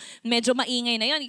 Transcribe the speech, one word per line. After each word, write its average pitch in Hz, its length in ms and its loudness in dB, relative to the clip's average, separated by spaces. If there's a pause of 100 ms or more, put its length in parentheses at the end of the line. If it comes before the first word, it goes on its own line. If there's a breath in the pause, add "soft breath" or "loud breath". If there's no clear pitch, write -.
(220 loud breath)
medyo 233 320 2
maingay 240 480 0
na 226 80 0
yon. 294 200 0